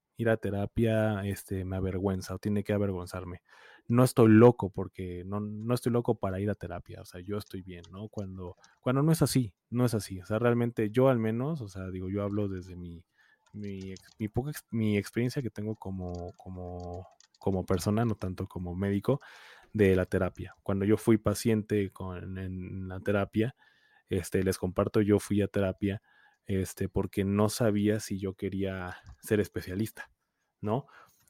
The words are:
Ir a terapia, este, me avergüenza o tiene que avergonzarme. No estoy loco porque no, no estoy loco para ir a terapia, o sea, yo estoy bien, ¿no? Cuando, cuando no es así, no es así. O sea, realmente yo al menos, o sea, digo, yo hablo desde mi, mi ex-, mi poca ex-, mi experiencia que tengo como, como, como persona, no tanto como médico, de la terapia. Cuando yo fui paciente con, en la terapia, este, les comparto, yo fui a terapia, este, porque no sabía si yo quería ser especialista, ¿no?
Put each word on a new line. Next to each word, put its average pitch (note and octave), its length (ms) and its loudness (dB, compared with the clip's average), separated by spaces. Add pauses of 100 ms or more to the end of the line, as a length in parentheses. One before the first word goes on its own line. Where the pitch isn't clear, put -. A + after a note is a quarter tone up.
(160)
Ir A2+ 120 -2
a A2 80 4
terapia, G#2+ 880 0
este, F#2+ 400 -6
me F#2 120 -4
avergüenza F#2 580 -2
o F#2 40 -8
tiene G#2 240 -2
que G#2 120 -2
avergonzarme. F#2 680 -4 (480)
No A#2+ 160 6
estoy A#2+ 240 6
loco A2 420 10
porque F2+ 540 -8
no, G2+ 160 -6
no G#2+ 340 -6
estoy A#2+ 180 -2
loco A#2+ 240 0
para F#2+ 240 -4
ir G#2 100 0
a G2+ 40 -2
terapia, F2+ 460 -12
o F#2+ 60 -18
sea, F#2 160 -16
yo G2+ 160 -6
estoy G2 240 -12
bien, F2+ 280 -14
¿no? G2 180 -12
Cuando, F#2 480 -10 (260)
cuando C3 200 2
no D#3+ 100 4
es D#3+ 100 2
así, B2+ 320 2 (160)
no B2 160 2
es A#2 80 0
así. G2 260 -6
O F2 60 -16
sea, G#2+ 120 0
realmente A#2+ 520 0
yo B2+ 180 4
al B2+ 100 4
menos, A#2+ 440 -2
o G#2 60 -10
sea, F#2 220 -10
digo, F#2 200 -6
yo G2+ 120 -2
hablo G2+ 260 -2
desde F#2 280 -10
mi, F2 260 -14 (520)
mi G2 380 -10
ex-, - 260 -18
mi G#2+ 100 -4
poca C3 220 -4
ex-, - 200 -14
mi G#2+ 280 2
experiencia A#2+ 420 -2
que A#2 100 -6
tengo G#2+ 240 -8
como, F2+ 640 -8
como, F2+ 720 -10 (300)
como F#2+ 260 -2
persona, G#2 400 0
no A2+ 100 0
tanto F#2+ 320 -8
como F2 300 -10
médico, G2+ 460 0 (500)
de G2 240 6
la F#2 80 4
terapia. F#2 580 -2
Cuando G2 220 0
yo G#2 140 4
fui A2+ 180 4
paciente G#2+ 760 0
con, F#2 460 -10
en F#2 520 -8
la F#2 120 -10
terapia, G2+ 560 0 (540)
este, F#2+ 320 0
les F#2+ 160 0
comparto, G2 420 0
yo G2+ 180 6
fui G2+ 220 0
a G2 80 2
terapia, G2 540 -2 (440)
este, F#2+ 420 -2
porque G2 360 -2
no G2+ 240 2
sabía G#2 520 0
si G2+ 180 -8
yo F#2+ 160 -6
quería F#2+ 600 -6 (240)
ser G#2 200 2
especialista, F#2+ 680 -6 (500)
¿no? G#2+ 260 -4 (440)